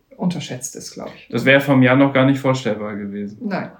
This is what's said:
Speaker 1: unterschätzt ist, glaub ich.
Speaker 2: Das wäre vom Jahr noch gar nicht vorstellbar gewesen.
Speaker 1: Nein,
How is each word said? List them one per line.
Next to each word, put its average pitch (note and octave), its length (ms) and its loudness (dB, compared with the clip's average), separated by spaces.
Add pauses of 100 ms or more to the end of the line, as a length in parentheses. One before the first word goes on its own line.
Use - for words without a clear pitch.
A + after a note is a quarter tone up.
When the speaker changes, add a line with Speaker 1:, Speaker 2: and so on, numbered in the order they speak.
(160)
Speaker 1:
unterschätzt C#3+ 600 -6
ist, - 180 -16
glaub - 200 -14
ich. - 160 -20
Speaker 2:
Das A#2 140 -4
wäre C#3 160 6
vom C3 220 4
Jahr B2+ 140 6
noch C#3 180 4
gar C3 120 4
nicht C3+ 140 2
vorstellbar G#2+ 560 -2
gewesen. G2+ 460 -8
Speaker 1:
Nein, F#3+ 380 -6